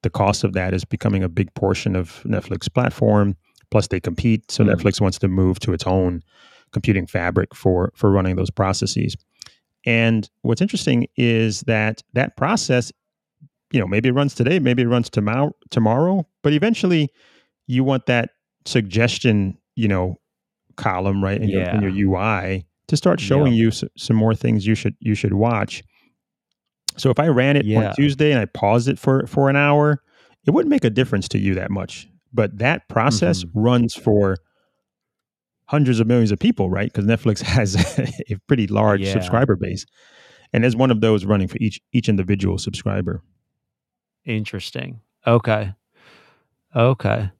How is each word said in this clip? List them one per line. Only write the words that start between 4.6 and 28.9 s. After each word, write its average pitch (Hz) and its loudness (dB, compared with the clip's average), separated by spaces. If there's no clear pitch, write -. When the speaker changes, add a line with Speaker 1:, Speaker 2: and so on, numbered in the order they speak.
Speaker 2:
Hmm. 104 4
Speaker 1:
Netflix 95 0
wants 95 0
to 101 0
move 92 0
to - -2
its 82 -4
own 92 0
computing 98 0
fabric 90 -2
for, 90 0
for 104 2
running 95 2
those 92 -2
processes. - -2
And 113 0
what's 120 -2
interesting 202 0
is 113 0
that 110 -2
that - -2
process, 135 -2
you 139 0
know, 95 0
maybe 110 0
it 127 2
runs 143 0
today, 147 0
maybe 127 2
it 120 2
runs 120 2
tomorrow, 120 0
tomorrow, 147 0
but 147 2
eventually 170 2
you 127 0
want 135 0
that 120 0
suggestion, 104 0
you 110 0
know, 92 -2
column, 98 -2
right, 98 -2
in 107 0
your, 95 0
in - -4
Speaker 2:
Yeah. 107 0
Speaker 1:
your 95 0
U 95 2
I 95 -2
to 156 0
start 180 2
showing 135 2
Speaker 2:
Yeah. 113 2
Speaker 1:
you 113 4
s-, - -4
some - -2
more 110 2
things 107 -2
you 110 2
should, - -4
you 107 -2
should 101 -2
watch. 110 -2
So 131 0
if 113 0
I 160 2
ran 139 2
it 104 0
Speaker 2:
Yeah. 107 0
Speaker 1:
on 95 -8
Tuesday 147 0
and 123 2
I 101 -2
paused 117 0
it 135 -2